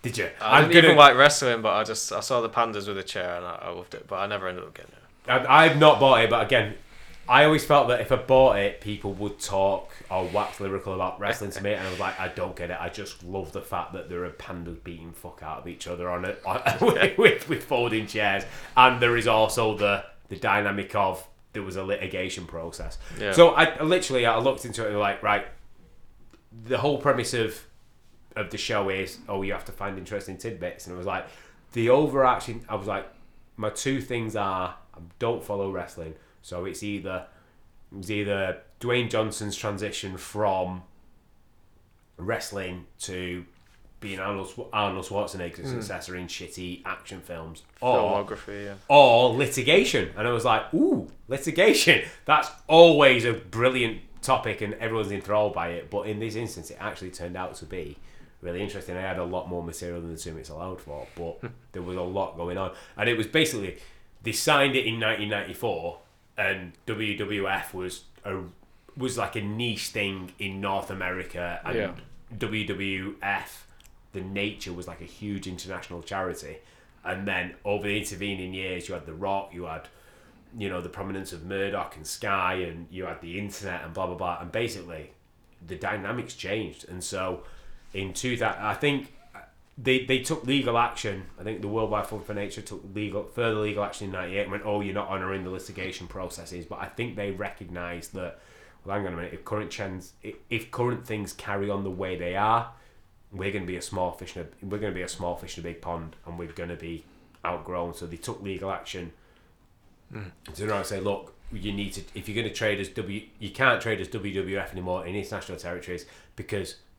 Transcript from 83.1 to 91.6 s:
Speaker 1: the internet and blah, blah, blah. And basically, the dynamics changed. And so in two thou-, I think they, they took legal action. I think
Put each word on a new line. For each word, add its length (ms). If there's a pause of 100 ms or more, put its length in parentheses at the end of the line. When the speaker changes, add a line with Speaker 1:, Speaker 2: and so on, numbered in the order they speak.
Speaker 1:
the 160
internet 460
and 100
blah, 140
blah, 80
blah. 260
And 100
basically, 600 (540)
the 100
dynamics 580
changed. 540
And 160
so 400 (500)
in 200
two 240
thou-, 220
I 160
think 380 (640)
they, 280
they 140
took 260
legal 320
action. 480 (120)
I 60
think 180